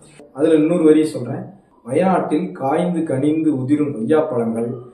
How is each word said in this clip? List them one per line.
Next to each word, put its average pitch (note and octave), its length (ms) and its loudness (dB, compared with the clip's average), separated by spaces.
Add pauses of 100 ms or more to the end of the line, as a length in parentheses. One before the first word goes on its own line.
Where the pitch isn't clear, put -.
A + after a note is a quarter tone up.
(340)
அதுல D#3+ 220 2
இன்னொரு D#3+ 300 2
வரி D#3 200 6
சொல்றேன். B2 380 -6 (420)
"வயநாட்டில் F3 680 0
காய்ந்து E3 500 -2
கனிந்து D3+ 540 0
உதிரும் C#3 380 -2
கொய்யாப்பழங்கள் A#2 800 -2 (200)